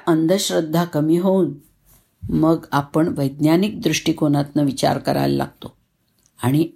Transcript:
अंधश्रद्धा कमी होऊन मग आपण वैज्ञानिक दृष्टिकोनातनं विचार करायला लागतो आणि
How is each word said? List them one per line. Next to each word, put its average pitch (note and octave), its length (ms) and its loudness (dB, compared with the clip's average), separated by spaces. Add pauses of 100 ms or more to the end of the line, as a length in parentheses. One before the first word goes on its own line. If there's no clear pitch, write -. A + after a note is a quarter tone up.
अंधश्रद्धा E3+ 760 0
कमी D#3 340 0
होऊन F#3 360 2 (760)
मग D#3 440 2
आपण D#3 460 0
वैज्ञानिक D#3 640 0
दृष्टिकोनातनं D3+ 840 0
विचार C#3 340 0
करायला C#3 380 -2
लागतो - 400 -8 (680)
आणि D3 340 0